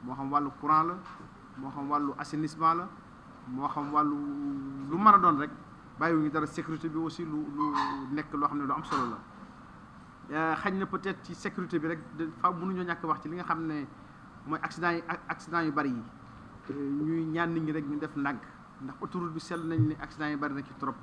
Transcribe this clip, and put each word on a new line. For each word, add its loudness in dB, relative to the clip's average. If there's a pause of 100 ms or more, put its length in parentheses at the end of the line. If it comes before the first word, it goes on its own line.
moo -6
xam -2
wàllu 4 (100)
courant 8
la, 2 (640)
moo -6
xam -4
wàllu 4
assainissement 2
la, -2 (600)
moo -2
xam -2
wàllu 6 (760)
lu 2
mën 12
a 10
doon 8
rek, 0 (480)
bàyyiwuñu 4
dara. 0
Sécurité -4
bi -2
aussi -2
lu, -2
lu 2 (400)
nekk -2
loo 2
xam 2
ne 0
lu 2
am 0
solo 0
la. -6 (1080)
Euh, 2
xañ 0
na 2
peut-être -2
ci -10
sécurité -2
bi 0
rek, 0 (200)
de, 0 (140)
fa 8
mënuñoo 0
ñàkk -2
wax 2
ci -6
li -4
nga -4
xam 0
ne 0 (600)
mooy 0
accident 0
yi, 0
ak -2
accident 0
yu 2
bari 4
yi. 0 (680)
Euh, -4
ñuy 2
ñaan 2
nit 2
ñi 0
rek 0
ñu -2
def -4
ndànk, 0 (400)
ndax -8
autoroute -4
bi -4
seetlu -4
nañ 6
ne 0
accident -4
yi 0
bari -2
na -4
ci -12
trop. -2